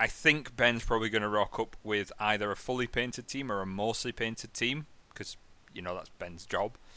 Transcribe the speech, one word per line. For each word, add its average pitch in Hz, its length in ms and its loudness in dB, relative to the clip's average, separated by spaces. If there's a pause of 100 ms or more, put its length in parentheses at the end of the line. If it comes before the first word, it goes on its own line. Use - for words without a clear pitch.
I 113 80 6
think 151 480 2
Ben's 117 280 4
probably 113 240 2
gonna 107 200 2
rock 104 320 2
up 113 240 -4
with 104 340 0
either 104 320 2
a 95 60 -2
fully 127 320 -2
painted 123 400 -4
team 135 220 -4
or 101 120 0
a 95 40 -4
mostly 107 460 -2
painted 113 400 -4
team, 139 340 -2 (280)
'cause, - 220 -10 (360)
you - 100 -12
know, 90 120 -4
that's 90 160 -10
Ben's 87 360 -12
job. 101 260 -2 (240)